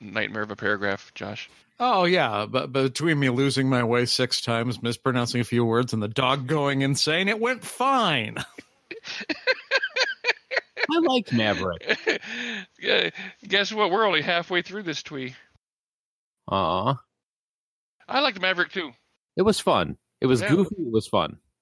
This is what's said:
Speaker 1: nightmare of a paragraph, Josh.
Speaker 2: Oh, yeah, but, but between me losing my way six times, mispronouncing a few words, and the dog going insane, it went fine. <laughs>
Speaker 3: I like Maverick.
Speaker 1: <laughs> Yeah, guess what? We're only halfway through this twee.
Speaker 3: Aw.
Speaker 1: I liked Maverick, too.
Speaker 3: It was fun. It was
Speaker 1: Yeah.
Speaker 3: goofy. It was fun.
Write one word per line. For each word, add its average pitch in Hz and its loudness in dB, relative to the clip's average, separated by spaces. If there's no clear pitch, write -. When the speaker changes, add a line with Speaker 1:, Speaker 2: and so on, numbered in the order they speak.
Speaker 1:
nightmare 107 -4
of 104 -6
a 101 -10
paragraph, 101 -2
Josh. 101 -10
Speaker 2:
Oh, 240 2
yeah, 131 2
but, 127 -4
but 135 2
between 147 0
me 135 2
losing 131 2
my 127 2
way 120 2
six - 0
times, 117 -2
mispronouncing 123 0
a 120 0
few 120 2
words, 117 2
and 110 0
the 107 -2
dog 131 0
going 143 0
insane, 151 0
it 214 0
went 233 -2
fine. 190 0
<laughs> - -12
Speaker 3:
I 330 2
like 262 2
Maverick. 98 0
Speaker 1:
<laughs> - 0
Yeah, - 2
guess 196 0
what? 208 2
We're 220 2
only 165 2
halfway 175 -2
through 190 -10
this 160 -6
twee. 131 -10
Speaker 3:
Aw. 95 2
Speaker 1:
I - 0
liked 233 0
Maverick, 180 0
too. 165 -8
Speaker 3:
It 165 2
was 202 4
fun. 104 2
It 120 4
was 127 6
Speaker 1:
Yeah. 104 0
Speaker 3:
goofy. 180 4
It 147 -4
was 110 0
fun. 87 0